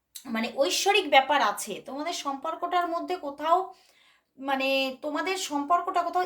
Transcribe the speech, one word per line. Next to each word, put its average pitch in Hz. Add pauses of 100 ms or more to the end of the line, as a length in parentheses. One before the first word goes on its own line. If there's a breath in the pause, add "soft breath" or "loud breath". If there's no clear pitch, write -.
(340)
মানে 226 (100)
ঐশ্বরিক 359
ব্যাপার 269 (120)
আছে, 202 (140)
তোমাদের 302 (100)
সম্পর্কটার 339
মধ্যে 339 (100)
কোথাও 294 (840 soft breath)
মানে 269
তোমাদের 320
সম্পর্কটা 349
কোথাও 349